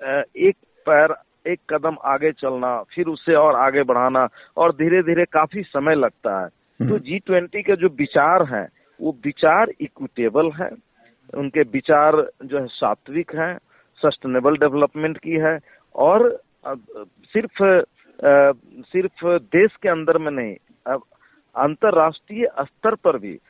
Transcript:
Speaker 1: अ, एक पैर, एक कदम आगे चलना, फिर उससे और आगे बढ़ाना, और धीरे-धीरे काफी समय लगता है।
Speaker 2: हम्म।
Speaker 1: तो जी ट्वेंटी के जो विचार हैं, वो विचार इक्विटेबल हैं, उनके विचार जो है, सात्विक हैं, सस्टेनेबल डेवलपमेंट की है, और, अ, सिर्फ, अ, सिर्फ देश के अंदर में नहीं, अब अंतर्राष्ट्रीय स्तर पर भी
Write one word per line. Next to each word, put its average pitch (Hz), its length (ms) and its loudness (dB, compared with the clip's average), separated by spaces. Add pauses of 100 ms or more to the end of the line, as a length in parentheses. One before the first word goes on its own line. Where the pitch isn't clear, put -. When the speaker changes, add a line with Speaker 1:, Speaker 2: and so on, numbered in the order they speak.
Speaker 1:
अ, 135 200 -2 (140)
एक 190 200 2 (320)
पैर, 156 260 4 (380)
एक 180 80 -8 (120)
कदम 156 320 -2
आगे 143 280 0
चलना, 127 500 -4
फिर 170 240 -6
उससे 160 280 -2
और 151 200 6
आगे 135 280 2
बढ़ाना, 127 460 2 (280)
और 165 160 2
धीरे-धीरे 170 520 0
काफी 156 380 -2
समय 151 320 -2
लगता 113 460 -2
है। 90 60 -6
Speaker 2:
हम्म। - 440 -8
Speaker 1:
तो 208 80 0
जी 143 200 -8
ट्वेंटी 185 440 -2
के 196 140 0
जो 175 120 0
विचार 151 540 0
हैं, 117 260 -6 (320)
वो 143 240 -6
विचार 160 460 2 (100)
इक्विटेबल 139 680 -4
हैं, 151 200 -10 (640)
उनके 143 260 -4
विचार 147 680 2 (140)
जो 135 140 -6
है, 131 80 -6
सात्विक 131 680 -6
हैं, 165 240 -6 (380)
सस्टेनेबल 135 600 -2
डेवलपमेंट 151 640 -2
की 160 140 -10
है, 160 260 -2 (380)
और, 208 440 2 (260)
अ, 139 80 -8 (500)
सिर्फ, 214 380 -4
अ, 143 920 4 (300)
सिर्फ 185 420 -6
देश 175 580 2
के 208 60 -2
अंदर 165 300 0
में 151 140 -6
नहीं, 113 240 -8 (300)
अब 127 160 -6 (540)
अंतर्राष्ट्रीय 160 920 0 (120)
स्तर 220 340 -4
पर 170 240 0
भी 95 200 -14 (120)